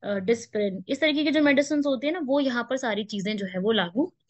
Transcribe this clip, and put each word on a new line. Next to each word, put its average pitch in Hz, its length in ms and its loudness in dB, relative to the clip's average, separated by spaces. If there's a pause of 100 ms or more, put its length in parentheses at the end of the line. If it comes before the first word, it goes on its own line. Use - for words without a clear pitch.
अ, 202 100 -2
डिस्प्रिन, 196 720 -2
इस 269 120 -2
तरीके 302 240 2
की 294 60 2
जो 302 120 4
मेडिसिन 294 440 4
होती 269 200 -2
है 302 60 0
ना, 359 100 -2
वो 277 180 2
यहाँ 247 300 -2
पर 262 60 -2
सारी 220 280 -2
चीजें 214 320 -4
जो 202 100 -6
है 185 120 -6
वो 202 140 0
लागू 208 400 0 (160)